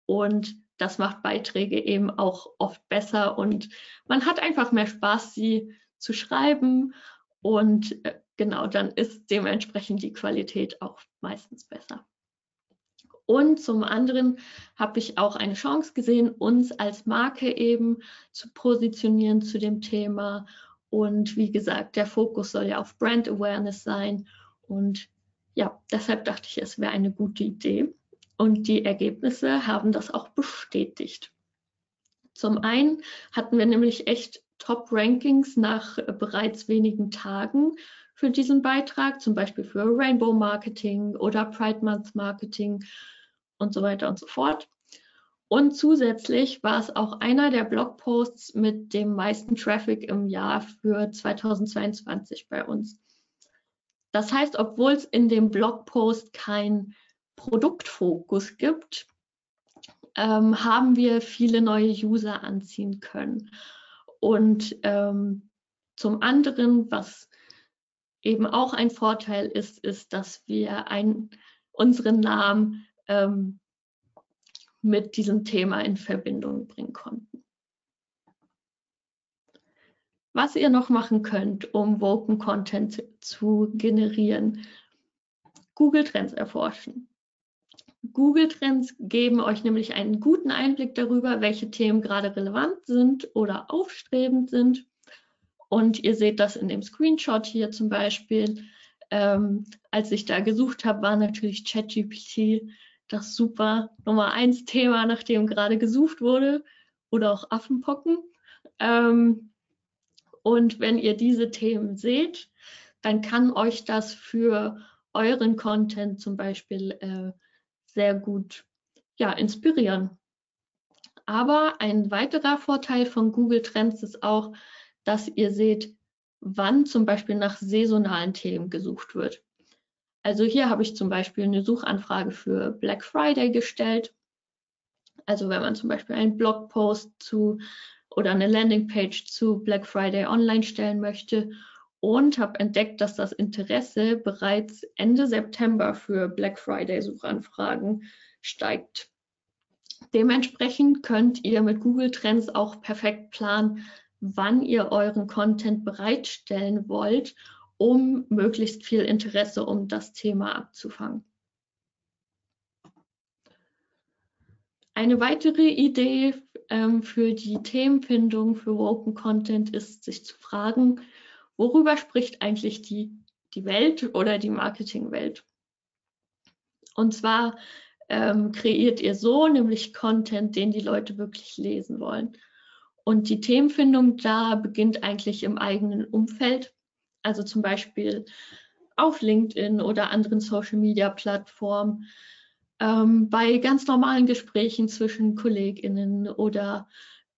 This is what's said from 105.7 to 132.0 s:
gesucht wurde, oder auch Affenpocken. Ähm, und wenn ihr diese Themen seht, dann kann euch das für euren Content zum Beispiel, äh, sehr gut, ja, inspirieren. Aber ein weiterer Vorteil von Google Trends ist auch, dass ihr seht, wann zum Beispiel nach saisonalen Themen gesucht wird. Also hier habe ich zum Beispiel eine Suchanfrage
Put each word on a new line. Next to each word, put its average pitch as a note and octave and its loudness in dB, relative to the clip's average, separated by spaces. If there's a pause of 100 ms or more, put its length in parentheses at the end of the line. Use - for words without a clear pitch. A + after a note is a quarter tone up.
gesucht B3 2
wurde, C4+ 2 (460)
oder G#3+ 2
auch - -6
Affenpocken. C#4 -2 (600)
Ähm, A#3 4 (920)
und A#3 4
wenn A3+ 2
ihr G#3+ 0
diese A#3 2
Themen G#3+ -2
seht, C#4 -2 (500)
dann G#3+ 0
kann B3 2
euch A3+ -2
das A3 -4
für G#3+ -2 (360)
euren A3+ 2
Content G#3 -2
zum G3 -8
Beispiel, G3 -8
äh, F#3 -8 (540)
sehr G3+ 0
gut, G3+ -8 (520)
ja, G3+ 0
inspirieren. G#3+ 0 (1160)
Aber D4 2
ein G#3+ 0
weiterer C#4+ 0
Vorteil C4 0
von A3 0
Google A#3 2
Trends A3 -2
ist G3+ -12
auch, G#3+ 0 (520)
dass G#3+ -2
ihr G#3 0
seht, G#3+ 0 (460)
wann G3+ 2
zum A3+ 2
Beispiel G#3 0
nach G3+ -2
saisonalen G3 0
Themen F3+ -6
gesucht - -10
wird. - -6 (800)
Also G#3 2
hier A#3+ 2
habe A3 2
ich G#3+ -4
zum F#3+ -2
Beispiel F#3 -4
eine G3 2
Suchanfrage G3+ -2